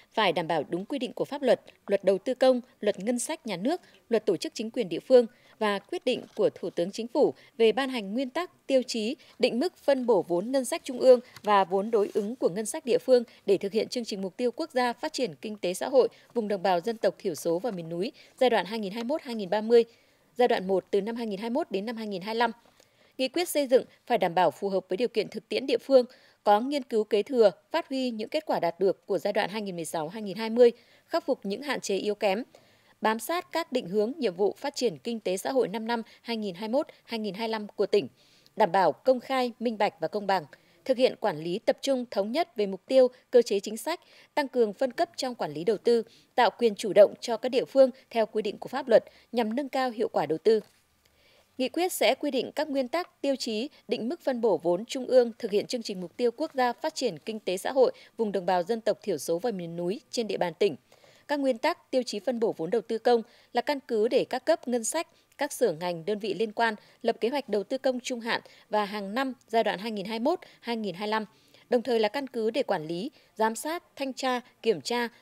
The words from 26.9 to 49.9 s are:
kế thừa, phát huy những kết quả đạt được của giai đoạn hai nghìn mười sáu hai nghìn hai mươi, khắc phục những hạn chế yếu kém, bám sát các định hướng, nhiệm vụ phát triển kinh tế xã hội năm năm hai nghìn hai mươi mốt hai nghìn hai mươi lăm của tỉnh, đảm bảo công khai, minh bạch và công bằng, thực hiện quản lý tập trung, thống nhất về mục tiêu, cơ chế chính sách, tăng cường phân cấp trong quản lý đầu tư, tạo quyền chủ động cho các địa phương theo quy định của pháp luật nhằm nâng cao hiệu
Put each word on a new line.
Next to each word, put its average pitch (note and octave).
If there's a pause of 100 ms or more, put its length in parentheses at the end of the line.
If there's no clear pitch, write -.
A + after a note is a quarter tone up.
kế G#3
thừa, A3+ (200)
phát E4
huy C4
những G#3+
kết D#4
quả A#3
đạt E3+
được F#3
của G3
giai G3
đoạn E3+
hai A3
nghìn G3
mười E3+
sáu D#3+
hai A3
nghìn G3
hai A3+
mươi, A#3 (340)
khắc E4
phục C4
những G3+
hạn C4
chế G3+
yếu G3+
kém, G#3 (580)
bám A3
sát E4+
các E4
định B3
hướng, G#3+
nhiệm A3
vụ F#3+
phát -
triển G3+
kinh A#3
tế F#3
xã C4
hội B3+
năm A3
năm A#3 (200)
hai A#3
nghìn G#3
hai G#3+
mươi A3
mốt D4 (160)
hai A#3
nghìn G#3+
hai A3+
mươi A3
lăm G#3+
của G3+
tỉnh, F#3+ (480)
đảm G3
bảo F3
công C4
khai, B3+
minh A3+
bạch G3+
và D#3+
công G#3
bằng, F#3 (400)
thực B3+
hiện -
quản F3+
lý E3+
tập -
trung, B3+
thống G#3
nhất D#4+
về G#3
mục G3
tiêu, C4 (240)
cơ A#3+
chế G#3+
chính A3
sách, D#4+ (360)
tăng D4
cường A#3
phân C4
cấp E4+
trong B3+
quản D#3+
lý D3+
đầu G#3
tư, A#3 (320)
tạo A#3
quyền A3+
chủ F#3+
động G3
cho A3+
các B3+
địa A#3
phương C4 (200)
theo A3+
quy G#3+
định G3+
của -
pháp C4+
luật A3 (280)
nhằm A3+
nâng C4+
cao C4
hiệu A#3